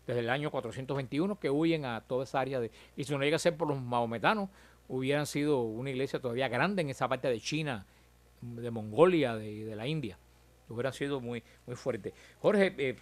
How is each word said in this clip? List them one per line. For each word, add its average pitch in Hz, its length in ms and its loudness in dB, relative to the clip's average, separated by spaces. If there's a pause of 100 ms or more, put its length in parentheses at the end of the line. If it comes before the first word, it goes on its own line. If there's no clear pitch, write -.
desde 120 140 -2
el 117 100 0
año 147 220 0
cuatrocientos 131 460 -4
veintiuno, 147 420 -2
que 143 100 0
huyen 156 360 2
a 113 160 -4
toda 131 240 -2
esa 139 160 0
área 131 180 -2
de, 113 100 -2 (280)
y 143 80 -4
si 143 80 -2
no 139 60 0
llega 147 180 4
a - 20 -4
ser 170 160 4
por 156 140 0
los 139 120 -2
maometanos, 120 680 0 (420)
hubieran 135 360 0
sido 147 340 2
una 117 300 -4
iglesia 135 280 -2
todavía 127 280 0
grande 165 340 0
en 143 80 -2
esa 127 180 -2
parte 131 200 -2
de 120 120 2
China, 147 460 -4 (560)
de 120 300 -8
Mongolia, 117 640 4
de, 107 280 -8
de 110 120 -8
la 107 100 -6
India. 139 320 -4 (500)
Hubiera 120 240 -2
sido 143 300 -4
muy, 120 220 -6 (240)
muy 123 80 -8
fuerte. 117 360 -4 (280)
Jorge, 190 400 4
eh, 131 220 0